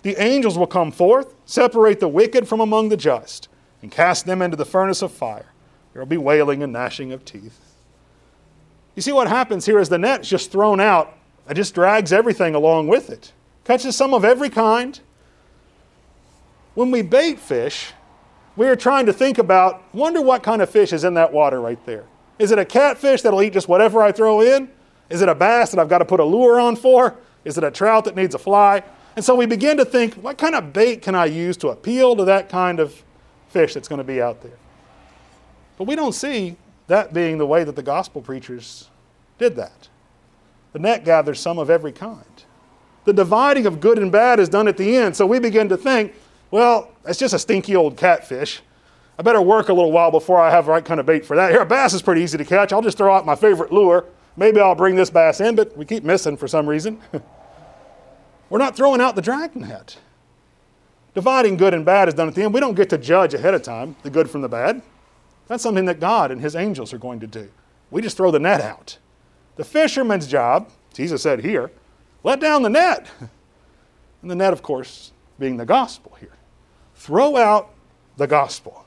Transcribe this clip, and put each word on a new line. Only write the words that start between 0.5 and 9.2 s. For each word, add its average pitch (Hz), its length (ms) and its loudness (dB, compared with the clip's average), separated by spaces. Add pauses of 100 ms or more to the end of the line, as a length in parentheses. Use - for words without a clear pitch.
will 175 80 2
come 165 260 -2
forth, 247 420 2 (120)
separate 233 540 2
the 175 80 0
wicked 226 380 0
from 226 140 -4
among 214 300 0
the 202 80 -2
just, 131 500 -6 (320)
and 104 100 -20
cast 170 360 -2
them 185 160 -4
into 165 160 -4
the 147 80 -6
furnace 190 340 -2
of 185 100 -6
fire. 110 360 -12 (480)
There 127 80 -14
will 131 40 -12
be 165 120 -4
wailing 143 440 0
and 135 100 -8
gnashing 123 400 -10
of 131 120 -18
teeth." 107 340 -20 (1400)
You 196 60 -14
see, 285 120 -6
what 254 160 2